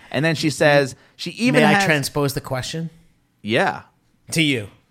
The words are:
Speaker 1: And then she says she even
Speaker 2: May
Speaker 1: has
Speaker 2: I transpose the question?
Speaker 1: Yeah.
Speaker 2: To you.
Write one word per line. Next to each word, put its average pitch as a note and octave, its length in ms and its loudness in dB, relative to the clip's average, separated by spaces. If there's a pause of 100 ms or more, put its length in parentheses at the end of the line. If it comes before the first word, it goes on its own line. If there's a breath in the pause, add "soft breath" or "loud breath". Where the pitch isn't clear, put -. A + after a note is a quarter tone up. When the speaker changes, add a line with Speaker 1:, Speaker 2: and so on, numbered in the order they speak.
(100)
Speaker 1:
And D3 140 -2
then D#3+ 100 0
she D#3+ 160 -2
says C#3+ 460 2 (180 soft breath)
she - 180 -10
even D#3+ 300 2
Speaker 2:
May D3+ 120 6
Speaker 1:
has G3 100 2
Speaker 2:
I - 20 0
transpose C#3+ 480 0
the C#3+ 60 -6
question? D#3 500 -8 (520)
Speaker 1:
Yeah. A#2 400 0 (500)
Speaker 2:
To E3 100 2
you. B2 260 0 (220)